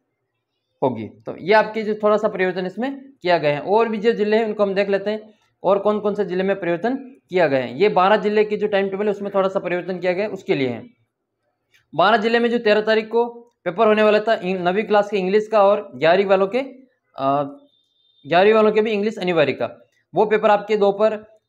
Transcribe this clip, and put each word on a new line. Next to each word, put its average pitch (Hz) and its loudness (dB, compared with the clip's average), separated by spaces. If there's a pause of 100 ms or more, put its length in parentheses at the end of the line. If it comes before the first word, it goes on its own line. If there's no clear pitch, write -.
(840)
होगी। 113 -4
तो - -8
ये 185 2
आपके 214 2
जो 208 -4
थोड़ा 214 2
सा 208 -2
परिवर्तन 185 -4
इसमें 247 -10 (100)
किया 175 2
गया 147 0
है। 143 -4
और 220 0
भी 214 -4
जो 220 2
जिले 208 0
हैं 226 0
उनको 208 -4
हम 196 0
देख 196 0
लेते 196 -2
हैं, 214 -10 (300)
और 196 2
कौन 208 -2
कौन 202 -2
से 208 -2
जिले 180 -4
में 196 -2
परिवर्तन 170 -2 (340)
किया 175 2
गया 135 0
है। 123 -8
ये 208 4
बारह 196 4
जिले 208 0
के 208 -4
जो 202 -2
टाइम 196 -2
टेबल 196 -6
है 208 0
उसमें 202 -8
थोड़ा 190 2
सा 190 -4
परिवर्तन 175 -4
किया 180 0
गया 190 -4
है, 214 -6
उसके 185 -4
लिए 135 0
है। 110 -8 (1120)
बारह 190 4
जिले 226 0
में 233 0
जो 240 0
तेरह 214 2
तारीख 220 0
को 233 0 (400)
पेपर 180 0
होने 214 4
वाला 202 4
था 226 0
इन-, 185 -4
नवीं 185 0
क्लास 208 2
के 214 -2
इंग्लिश 196 0
का 214 2
और 202 2
ग्यारहवीं 165 2
वालों 196 2
के, 240 -4 (600)
अ, 139 0 (840)
ग्यारहवीं 185 4
वालों 214 4
के 214 2
भी 226 -2
इंग्लिश 214 -4
अनिवार्य 165 0
का, - -8 (280)
वो 208 2
पेपर 214 2
आपके 208 2
दोपहर, 202 0 (240)